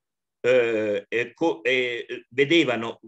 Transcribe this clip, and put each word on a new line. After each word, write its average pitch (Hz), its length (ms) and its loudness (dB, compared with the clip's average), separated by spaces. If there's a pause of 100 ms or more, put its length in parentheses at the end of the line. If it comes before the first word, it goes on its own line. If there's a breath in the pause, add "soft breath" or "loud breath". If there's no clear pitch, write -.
(420)
eh, 117 640 0
e 120 260 -4
co-, 165 300 -2
e 123 680 -4
vedevano 127 800 0